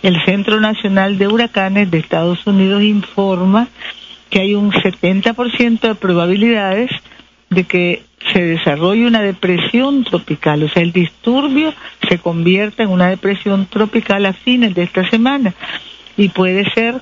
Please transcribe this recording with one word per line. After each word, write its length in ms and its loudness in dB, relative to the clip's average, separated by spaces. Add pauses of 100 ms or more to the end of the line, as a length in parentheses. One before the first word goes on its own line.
El 240 2
Centro 340 0
Nacional 600 0
de 80 2
Huracanes 640 0
de 80 0
Estados 480 -2
Unidos 340 2
informa 840 0 (640)
que 80 0
hay 160 0
un 180 0
setenta 600 0
por 220 -4
ciento 320 0
de 80 0
probabilidades 920 0 (640)
de 140 0
que 360 -2 (320)
se 80 2
desarrolle 640 0
una 160 2
depresión 840 0
tropical, 600 -2
o 60 -2
sea, 120 0
el 120 0
disturbio 840 0 (340)
se 80 2
convierta 640 0
en 80 0
una 200 4
depresión 580 -2
tropical 580 0
a 80 0
fines 400 0
de 100 0
esta 260 -2
semana, 440 0 (600)
y 140 2
puede 420 0
ser 300 -2